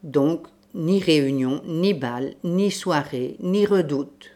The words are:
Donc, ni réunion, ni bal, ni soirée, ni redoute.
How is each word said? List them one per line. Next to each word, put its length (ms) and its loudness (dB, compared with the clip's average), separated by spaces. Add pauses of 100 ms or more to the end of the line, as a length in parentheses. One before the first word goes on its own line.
Donc, 440 0 (260)
ni 260 0
réunion, 640 2
ni 280 0
bal, 420 -6 (100)
ni 260 2
soirée, 680 -2
ni 240 2
redoute. 720 0